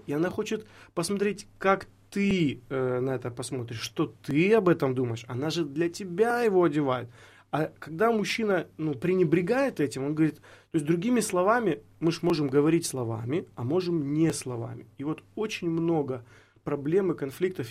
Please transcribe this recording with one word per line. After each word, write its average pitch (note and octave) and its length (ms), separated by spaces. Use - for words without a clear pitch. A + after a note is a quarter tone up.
и C#3 40
она E3 160
хочет G#3+ 360
посмотреть, G3+ 540
как F#3+ 300
ты, F#3 440
э, B2+ 300
на C3 180
это A#2+ 140
посмотришь, A#2+ 500
что - 300
ты E3 280
об F#3+ 120
этом D3+ 240
думаешь. A#2+ 340
Она C3 220
же D#3+ 140
для D3+ 260
тебя G#3+ 560
его F#3 180
одевает. C#3 440
А D3 180
когда E3+ 320
мужчина, G3+ 540
ну, D#3 160
пренебрегает F#3 880
этим, C#3 260
он D3 100
говорит, D3+ 200
то E3 60
есть, D3+ 80
другими F#3 360
словами, G3 560
мы E3 100
ж E3 120
можем D3+ 260
говорить D#3 360
словами, A#2+ 580
а B2 80
можем D#3+ 500
не D#3 200
словами. A#2+ 520
И C3+ 40
вот D3 200
очень G#3 340
много E3 520
проблем D3+ 480
и C#3 40
конфликтов D3 560